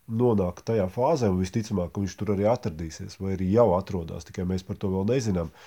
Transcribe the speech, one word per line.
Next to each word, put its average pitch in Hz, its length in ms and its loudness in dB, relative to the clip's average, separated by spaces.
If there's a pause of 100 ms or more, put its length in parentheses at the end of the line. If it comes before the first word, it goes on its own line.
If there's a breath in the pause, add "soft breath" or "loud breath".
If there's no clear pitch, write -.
nonākt 113 540 2
tajā 113 240 0
fāzē, 123 400 2
un 92 140 2
visticamāk, 95 500 -2
ka - 80 -8
viņš 98 160 -2
tur 101 160 -6
arī 101 160 2
atradīsies, 87 720 -4
vai 98 160 -4
arī 92 160 0
jau 110 220 6
atrodas, 90 560 -4
tikai 92 180 -6
mēs 92 160 -2
par - 160 -8
to 95 140 -2
vēl 95 160 0
nezinām, 107 400 0 (180 loud breath)